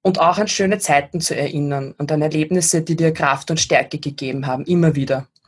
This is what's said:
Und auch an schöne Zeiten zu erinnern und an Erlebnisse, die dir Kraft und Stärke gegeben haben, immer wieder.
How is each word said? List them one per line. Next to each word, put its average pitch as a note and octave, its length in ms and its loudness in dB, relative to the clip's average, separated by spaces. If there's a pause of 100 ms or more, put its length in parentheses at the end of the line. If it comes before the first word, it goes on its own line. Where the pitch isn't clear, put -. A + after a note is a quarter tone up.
Und F#3 200 2
auch F3 180 4
an G#3 100 0
schöne G3 300 0
Zeiten D3+ 420 0
zu E3 160 -4
erinnern C#3+ 640 -4
und D3 120 -4
an D3+ 120 2
Erlebnisse, D#3+ 600 0
die E3 140 0
dir D#3+ 160 4
Kraft C#3+ 380 0
und D#3+ 100 0
Stärke C#3 380 0
gegeben C#3 480 -6
haben, C3 180 -4
immer E3+ 300 4
wieder. C3+ 340 -2 (200)